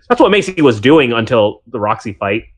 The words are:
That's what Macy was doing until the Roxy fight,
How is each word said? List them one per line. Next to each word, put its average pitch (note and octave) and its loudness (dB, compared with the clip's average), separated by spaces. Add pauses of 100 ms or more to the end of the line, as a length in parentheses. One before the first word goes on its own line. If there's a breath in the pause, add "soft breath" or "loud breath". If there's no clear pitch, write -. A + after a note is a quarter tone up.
That's B3 0
what A3+ 4
Macy F#3 -2
was B2 2
doing C3 2
until A2+ -2
the A#2 -10
Roxy G#2 -6
fight, G#2 -6 (140)